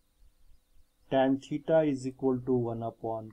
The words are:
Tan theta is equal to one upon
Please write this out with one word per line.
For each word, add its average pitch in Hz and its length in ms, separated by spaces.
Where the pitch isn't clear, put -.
Tan 135 280
theta 156 420
is 131 260
equal 131 320
to 127 140
one 117 300
upon 113 500